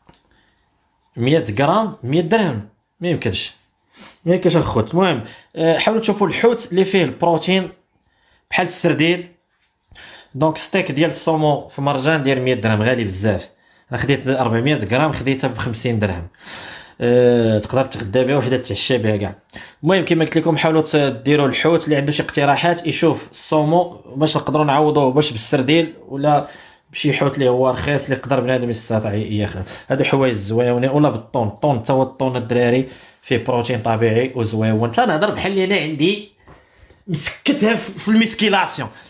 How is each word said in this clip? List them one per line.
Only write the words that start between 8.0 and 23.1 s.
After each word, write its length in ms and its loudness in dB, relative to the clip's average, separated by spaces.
بحال 180 0
السرديل. 600 0
دونك 220 0
ستيك 340 -2
ديال 180 2
الصومو 580 0
في 140 -10
مرجان 420 0
داير 160 2
مية 140 2
درهم، 280 0
غالي 220 0
بزاف. 460 -2
انا 100 -6
خديت 260 0
أربعمية 480 0
غرام، 380 0
خديتها 340 -2
ب 100 -6
خمسين 420 -4
درهم. 280 -4
أه، 580 4
تقدر 260 -2
تغدى 380 -2
بها 140 2
وحده 200 0
تعشى 400 -2
بها 200 0
كاع. 180 -6
المهم 220 2
كما 200 2
قلت 120 -2
لكم، 200 2
حاولوا 240 2
ت-، 140 -2
ديروا 520 2
الحوت. 360 2
اللي 120 0
عنده 160 0
شي 120 -2
اقتراحات 640 0
يشوف 440 0